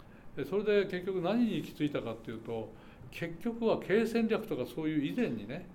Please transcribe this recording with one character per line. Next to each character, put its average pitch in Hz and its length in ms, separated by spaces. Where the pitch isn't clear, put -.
で、 147 80
そ 180 140
れ 208 260
で - 20
結 180 200
局 190 140
何 220 260
に 190 100
行 135 100
き - 60
着 151 140
い 143 40
た 139 100
か 113 120
っ 107 60
て - 120
い 113 40
う 110 40
と、 113 340
結 165 300
局 233 260
は 202 140
経 202 200
営 226 60
戦 226 220
略 208 180
と 151 100
か 123 80
そ 156 200
う 156 40
い 156 120
う 147 120
以 - 40
前 214 140
に 104 180
ね、 156 260